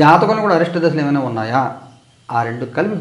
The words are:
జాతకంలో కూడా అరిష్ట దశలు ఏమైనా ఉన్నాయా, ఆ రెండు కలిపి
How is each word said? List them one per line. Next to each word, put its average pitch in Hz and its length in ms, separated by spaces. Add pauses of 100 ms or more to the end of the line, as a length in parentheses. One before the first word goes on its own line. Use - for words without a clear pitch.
జాతకంలో 214 460
కూడా 190 120
అరిష్ట 175 260
దశలు 156 200
ఏమైనా 143 160 (100)
ఉన్నాయా, 117 320 (760)
ఆ 117 120
రెండు 123 160 (120)
కలిపి 196 240